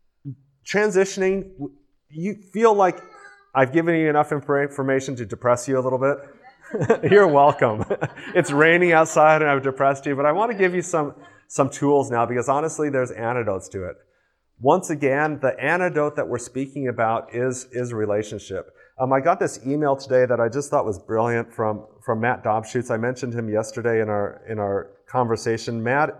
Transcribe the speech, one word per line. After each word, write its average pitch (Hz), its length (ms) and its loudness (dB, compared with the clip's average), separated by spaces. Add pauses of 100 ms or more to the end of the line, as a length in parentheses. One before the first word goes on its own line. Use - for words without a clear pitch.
(640)
transitioning, 190 880 0
w-, 139 200 -12 (360)
you 170 260 -8
feel 214 380 2
like 185 260 2 (560)
I've 131 160 4
given 165 240 2
you 160 140 2
enough 147 200 2
infor-, 143 380 0
information 135 500 -2
to 117 80 -8
depress 117 420 0
you 131 120 0
a - 20 2
little 127 180 -2
bit? - 1120 -2
<laughs> - 0 -
You're 202 160 8
welcome. 143 640 4
<laughs> 185 60 -2 (400)
It's 165 160 2
raining 165 400 4
outside 156 500 6
and 151 80 2
I've 139 140 0
depressed 139 420 0
you, 143 100 -2
but 139 100 0
I 151 60 4
wanna 220 220 -2
give 185 220 2
you 180 60 -2
some, 156 340 -4 (320)
some 135 220 0
tools 143 420 0
now 117 140 0
because 120 240 -2
honestly, 151 400 -2
there's 131 220 -2
antidotes 110 580 -4
to 95 160 -10
it. 85 100 -12 (640)
Once 160 300 2
again, 147 500 -2
the 123 200 -2
antidote 151 560 -2
that 143 120 -4
we're 117 120 -4
speaking 135 480 -8
about 113 480 -2
is, 123 360 -4
is 120 220 -6
relationship. 104 800 -6 (260)
Um, 131 140 0
I 135 60 4
got 170 200 0
this 170 280 -4
email 139 280 0
today 127 300 2
that 120 140 0
I 117 100 0
just 139 220 -6
thought 143 120 2
was 101 140 -4
brilliant 117 560 -2
from, 107 320 -4 (180)
from 113 180 -2
Matt 117 220 -2
Dobschutz. 113 460 -2
I 117 80 -2
mentioned 123 380 -6
him 113 140 -6
yesterday 110 520 -2
in 107 80 -2
our, 104 400 -4
in 110 80 -8
our 98 320 -4 (160)
conversation. 117 760 -2
Matt 139 360 -2